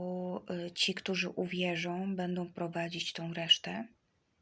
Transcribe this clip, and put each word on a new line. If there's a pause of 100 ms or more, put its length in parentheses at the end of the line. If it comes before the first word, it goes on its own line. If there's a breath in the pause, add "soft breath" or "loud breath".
(500)
e,
ci,
którzy
uwierzą,
będą
prowadzić
tą
resztę. (540)